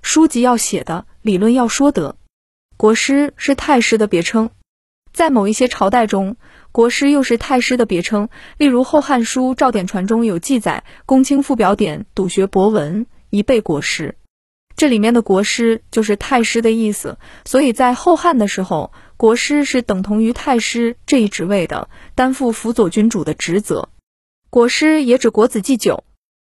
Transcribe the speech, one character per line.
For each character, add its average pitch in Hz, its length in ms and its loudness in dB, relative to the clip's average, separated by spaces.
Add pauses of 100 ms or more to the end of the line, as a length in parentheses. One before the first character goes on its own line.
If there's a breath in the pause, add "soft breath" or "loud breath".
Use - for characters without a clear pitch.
书 311 260 2
籍 240 120 -4
要 247 160 4
写 202 300 -4
的， 175 200 -8 (160)
理 202 160 0
论 214 160 2
要 254 140 2
说 277 240 2
得。 147 240 -6 (640)
国 214 180 4
师 277 400 0
是 - 180 -2
太 262 280 2
师 220 160 0
的 214 100 0
别 170 140 0
称。 220 280 -2 (640)
在 330 180 0
某 214 200 2
一 - 20 0
些 247 160 0
朝 - 220 -2
代 226 180 2
中， 196 300 -4 (340 soft breath)
国 233 180 2
师 277 200 0
又 285 120 4
是 247 160 0
太 254 220 0
师 247 160 -2
的 240 100 2
别 180 160 -2
称， 208 280 -4 (280 loud breath)
例 294 80 2
如 247 200 4
《后 294 160 2
汉 262 240 0
书· 254 300 -2
赵 254 180 2
典 196 120 -2
传》 190 220 -4
中 226 180 0
有 185 140 -2
记 247 220 -2
载： - 240 -6 (200 soft breath)
“公 262 160 2
卿 277 220 0
附 277 140 -2
表 202 180 2
典 160 300 -4 (100)
笃 185 140 -4
学 190 180 0
博 196 220 2
闻， 202 360 -2 (240)
一 208 140 -2
备 247 160 2
国 147 220 -4
师。” - 340 -8 (640)
这 302 100 2
里 233 120 2
面 226 140 2
的 240 80 4
国 196 220 0
师 226 480 -2
就 226 100 0
是 208 140 -2
太 233 280 0
师 226 180 -2
的 226 100 2
意 226 220 -2
思， - 240 -10 (260 loud breath)
所 - 180 0
以 262 120 2
在 247 200 2
后 339 220 2
汉 320 220 0
的 208 100 2
时 190 160 -6
候， 170 300 -6 (240 soft breath)
国 226 180 4
师 294 300 0
是 254 160 0
等 196 200 -4
同 208 220 0
于 226 80 0
太 247 280 -2
师 233 360 -2 (100)
这 269 160 4
一 208 60 2
职 202 160 -8
位 185 240 -2
的， - 220 -8 (260 soft breath)
担 254 180 2
负 247 200 -2
辅 220 180 -4
佐 220 180 2
君 214 200 2
主 180 160 -2
的 156 80 -4
职 170 260 -4
责。 160 300 -4 (600)
国 240 200 4
师 311 320 2
也 247 160 4
指 233 140 0
国 220 160 4
子 208 160 -4
祭 262 140 0
酒。 - 260 -2 (520)